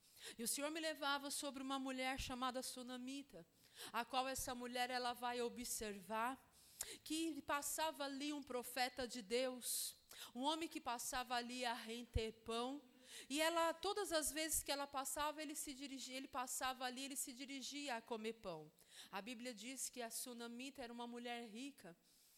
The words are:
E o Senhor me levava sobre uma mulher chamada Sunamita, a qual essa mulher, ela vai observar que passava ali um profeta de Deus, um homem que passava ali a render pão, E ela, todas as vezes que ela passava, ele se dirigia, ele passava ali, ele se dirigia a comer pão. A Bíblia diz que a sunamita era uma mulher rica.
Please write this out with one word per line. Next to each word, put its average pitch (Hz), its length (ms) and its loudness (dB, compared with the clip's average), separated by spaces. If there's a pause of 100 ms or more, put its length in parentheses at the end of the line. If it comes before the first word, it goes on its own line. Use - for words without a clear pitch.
(380)
E 226 60 -2
o 226 60 2
Senhor 285 200 4
me 320 120 0
levava 285 500 2
sobre 269 320 0
uma 269 160 2
mulher 262 400 2
chamada 254 420 0
Sunamita, 254 880 -6 (460)
a 233 100 4
qual 254 240 4
essa 262 260 0
mulher, 247 360 0
ela 247 240 2
vai 240 280 0
observar 220 960 0 (680)
que 311 380 2
passava 294 600 2
ali 277 300 0
um 285 100 -2
profeta 247 640 0
de 240 140 -4
Deus, 247 720 2 (400)
um 247 80 0
homem 320 240 4
que 302 140 -4
passava 247 540 0
ali 240 280 0
a 233 100 4
render 226 600 0 (100)
pão, 247 380 0 (480)
E 285 120 4
ela, 330 320 6
todas 392 380 2
as 302 200 4
vezes 311 320 2
que - 80 0
ela 277 160 2
passava, 294 540 0
ele 302 140 -2
se 302 180 -2
dirigia, 254 440 -4
ele 269 100 -4
passava 254 580 0
ali, 247 180 -2
ele 277 120 -2
se 269 180 -2
dirigia 269 600 -2
a 226 60 0
comer 220 320 -2
pão. 165 380 -6 (400)
A 196 100 -2
Bíblia 240 320 -6
diz 240 360 -4
que 247 120 -6
a 226 80 -2
sunamita 240 720 -4
era 240 120 -6
uma 240 140 -4
mulher 240 420 -4
rica. 220 460 -8 (420)